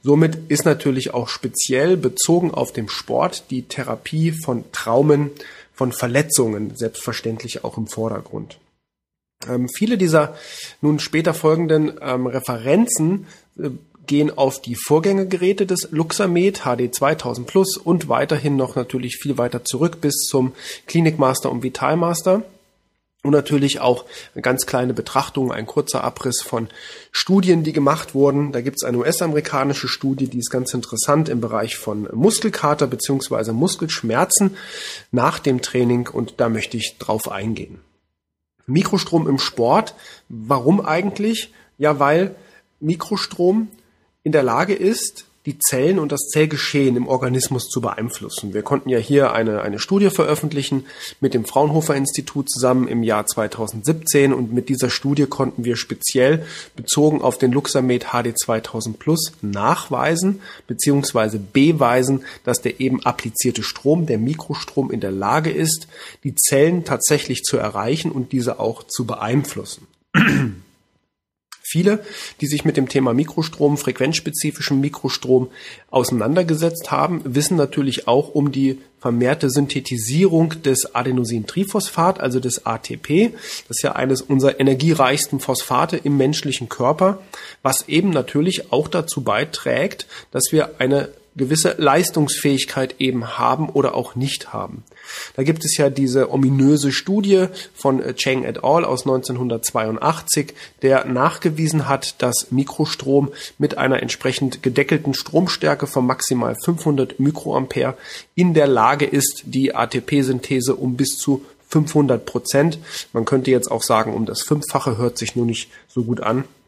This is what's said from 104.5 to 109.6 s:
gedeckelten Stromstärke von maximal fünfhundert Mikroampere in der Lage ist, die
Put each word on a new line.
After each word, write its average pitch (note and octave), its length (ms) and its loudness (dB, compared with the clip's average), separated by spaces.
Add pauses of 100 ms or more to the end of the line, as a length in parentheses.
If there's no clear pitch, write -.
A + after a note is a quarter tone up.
gedeckelten C#3+ 500 2
Stromstärke D3+ 760 0
von C3 180 0
maximal B2 600 -2
fünfhundert D3+ 540 0
Mikroampere C3+ 760 0 (400)
in F3 180 4
der D3+ 140 6
Lage C3+ 380 4
ist, - 400 -2
die C3 280 0